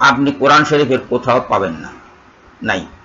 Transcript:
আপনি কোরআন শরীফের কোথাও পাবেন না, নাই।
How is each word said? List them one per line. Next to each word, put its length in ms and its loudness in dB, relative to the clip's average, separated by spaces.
আপনি 320 2
কোরআন 320 4
শরীফের 440 0
কোথাও 300 0
পাবেন 260 -2
না, 160 -14
নাই। 200 -4